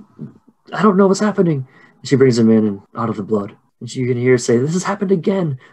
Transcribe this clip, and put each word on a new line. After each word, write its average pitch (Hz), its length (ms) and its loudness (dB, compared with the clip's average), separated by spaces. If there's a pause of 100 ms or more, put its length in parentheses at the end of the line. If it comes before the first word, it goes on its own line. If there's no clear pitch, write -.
(720)
I 156 100 -8
don't 196 160 4
know 202 100 4
what's 196 120 0
happening. 180 480 -2 (320)
And - 100 -18
she 139 60 2
brings 127 220 4
them 113 120 4
in 110 160 4
and 98 160 -4 (140)
out 117 140 -4
of 104 80 -6
the 104 60 -8
blood. 101 320 -6 (240)
And 123 100 -14
she, 131 100 -10
you 127 80 -4
can 123 100 -2
hear 123 140 0
her 127 60 6
say, 117 200 0
This 139 160 -2
has 180 100 -2
happened 202 280 -4
again. 180 480 -2 (140)